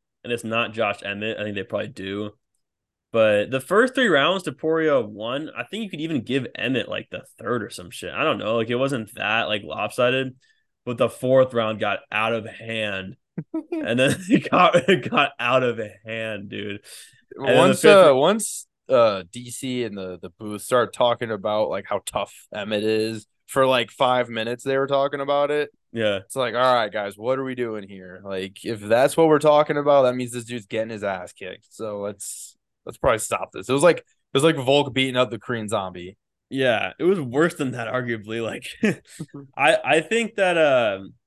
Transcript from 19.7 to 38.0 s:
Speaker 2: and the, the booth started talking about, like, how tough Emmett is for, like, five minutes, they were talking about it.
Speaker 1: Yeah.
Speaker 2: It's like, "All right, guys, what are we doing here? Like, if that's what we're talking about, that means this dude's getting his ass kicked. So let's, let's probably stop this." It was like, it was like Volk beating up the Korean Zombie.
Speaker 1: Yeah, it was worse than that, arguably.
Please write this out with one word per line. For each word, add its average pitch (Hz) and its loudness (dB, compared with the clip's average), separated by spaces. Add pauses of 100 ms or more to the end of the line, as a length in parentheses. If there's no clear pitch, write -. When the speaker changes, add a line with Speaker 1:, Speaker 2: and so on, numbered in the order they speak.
Speaker 2:
and 101 -8
the, 92 -10
the 90 -16
booth 107 -10
started 120 0
talking 120 0
about, 107 -2
like, 98 -8
how 101 -4
tough - -8 (180)
Emmett 104 -4
is 110 -2 (200)
for, 135 2
like, 127 2
five 127 0
minutes, 117 -6
they 135 -2
were 135 0
talking 139 -2
about 143 0
it. 147 -2 (220)
Speaker 1:
Yeah. 107 0
Speaker 2:
It's - -12
like, 120 -2
"All 127 4
right, 110 0
guys, 101 -6
what 123 -2
are 135 -6
we 131 -8
doing 110 -6
here? 92 -18
Like, 98 -8
if 110 -6
that's 113 2
what 165 6
we're 151 6
talking 151 4
about, 143 4
that 127 2
means 123 -6
this 120 -8
dude's 117 -10
getting 113 -4
his 104 -8
ass 92 -6
kicked. 92 -16
So 104 -10
let's, - -12 (300)
let's - -14
probably 117 0
stop 92 -6
this." - -10
It 127 -2
was 139 4
like, 170 6
it - -16 (300)
was 135 2
like 160 4
Volk 135 2
beating 131 -2
up 123 2
the 110 -8
Korean 113 -6
Zombie. 92 -6 (340)
Speaker 1:
Yeah, 117 0
it 147 -2
was 185 2
worse 143 0
than 135 -4
that, 120 -8
arguably. 113 -6